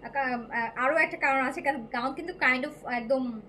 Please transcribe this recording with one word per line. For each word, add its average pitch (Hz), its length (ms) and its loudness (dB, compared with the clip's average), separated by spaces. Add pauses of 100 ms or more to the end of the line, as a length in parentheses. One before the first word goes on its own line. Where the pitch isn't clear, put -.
আ, 226 60 -10
কা-, 247 440 -2
আ, 226 220 -2
আরও 262 200 2
একটা 320 220 2
কারণ 269 280 4
আছে, 302 160 -2
কারণ 277 320 0
গাউন 262 200 0
কিন্তু 339 200 -6
kind 254 300 2
of 294 80 -4 (200)
একদম 240 580 0